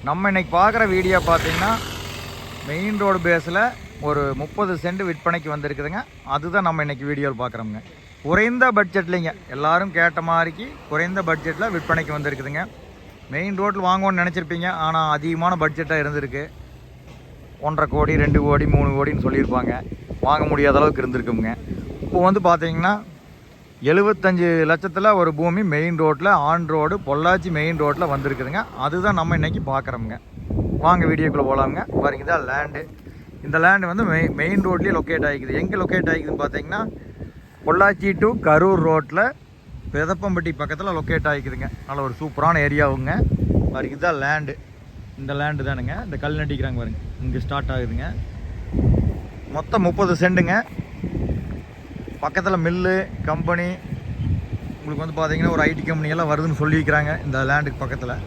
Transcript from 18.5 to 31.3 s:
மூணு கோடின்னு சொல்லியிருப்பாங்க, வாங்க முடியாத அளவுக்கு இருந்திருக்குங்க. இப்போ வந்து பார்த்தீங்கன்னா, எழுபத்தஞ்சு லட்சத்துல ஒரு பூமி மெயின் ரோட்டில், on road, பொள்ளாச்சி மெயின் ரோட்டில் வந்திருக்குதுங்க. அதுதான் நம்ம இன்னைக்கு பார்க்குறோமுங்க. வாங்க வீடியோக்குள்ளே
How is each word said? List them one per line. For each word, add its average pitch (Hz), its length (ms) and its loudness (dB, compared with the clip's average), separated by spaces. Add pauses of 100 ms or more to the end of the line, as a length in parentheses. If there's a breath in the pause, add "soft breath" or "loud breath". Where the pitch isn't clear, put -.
மூணு 135 220 4
கோடின்னு 139 300 0
சொல்லியிருப்பாங்க, 123 480 0 (520)
வாங்க 151 180 4 (100)
முடியாத 143 260 4
அளவுக்கு 143 240 2
இருந்திருக்குங்க. 117 500 -2 (520)
இப்போ 180 120 2 (100)
வந்து 196 200 4
பார்த்தீங்கன்னா, 170 460 2 (920)
எழுபத்தஞ்சு 185 580 4 (220)
லட்சத்துல 190 500 2
ஒரு 165 180 4
பூமி 170 240 0 (100)
மெயின் 160 300 0
ரோட்டில், 156 280 4 (200)
on 165 240 2
road, 156 180 2 (140)
பொள்ளாச்சி 165 500 2
மெயின் 156 260 0
ரோட்டில் 147 300 0
வந்திருக்குதுங்க. 139 500 -2 (240)
அதுதான் 185 340 0
நம்ம 165 180 0
இன்னைக்கு 151 320 0
பார்க்குறோமுங்க. 123 480 -4 (680)
வாங்க 170 280 4
வீடியோக்குள்ளே 151 360 0